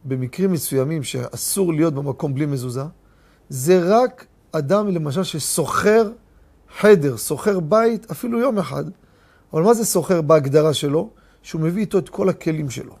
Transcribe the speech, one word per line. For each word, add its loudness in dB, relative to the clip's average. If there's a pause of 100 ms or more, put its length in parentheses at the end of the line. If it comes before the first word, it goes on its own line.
במקרים -2
מסוימים -2
שאסור -4
להיות 2
במקום -4
בלי -2
מזוזה, -6 (680)
זה 2
רק 2 (260)
אדם, 0
למשל, -2
ששוכר 0 (680)
חדר, 6
שוכר -2
בית, 0
אפילו -4
יום 0
אחד. -4 (680)
אבל 0
מה 6
זה 0
שוכר 0
בהגדרה 4
שלו? -2 (320)
שהוא -8
מביא -2
איתו -2
את -2
כל -2
הכלים -4
שלו. -12